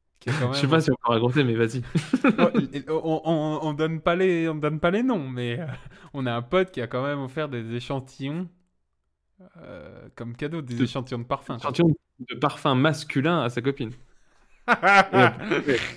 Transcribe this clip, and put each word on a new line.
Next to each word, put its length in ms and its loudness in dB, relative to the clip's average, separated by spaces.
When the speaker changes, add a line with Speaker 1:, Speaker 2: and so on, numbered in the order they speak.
Speaker 1:
qui 100 -8
a 40 0
quand 180 0
Speaker 2:
<laughs> 20 -4
Je 60 -2
sais 80 2
Speaker 1:
même 40 4
Speaker 2:
pas 100 6
si 100 2
on 40 4
peut 180 -2
raconter, 300 4
mais 120 2
vas-y. 280 0
<laughs> 540 0
Speaker 1:
Ouais, 180 4
il, 180 0
il, 160 -8
on, 360 0
on, 360 0
on 120 -4
donne 280 -2
pas 140 0
les, 340 2
on 60 -4
donne 240 -2
pas 120 2
les 120 0
noms, 260 -2
mais, 300 -4
euh, 80 -8
on 120 -4
a 80 -2
un 80 -2
pote 300 0
qui 100 -6
a 60 -4
quand 160 -4
même 160 -4
offert 300 -6
des 260 -8
échantillons, 720 -6
euh, 580 -18
comme 200 -10
cadeau, 260 -6
des 140 -8
Speaker 2:
De 80 2
Speaker 1:
échantillons 360 -4
de 60 -8
parfum, 340 -6
quoi. 60 -16
Speaker 2:
échantillons 280 4
de 160 -10
parfum 400 0
masculin 640 2
à 80 0
sa 120 -6
copine. 300 -4
Speaker 1:
<laughs> 0 -
Speaker 2:
Et, 60 4
euh, 120 8
ouais, 140 2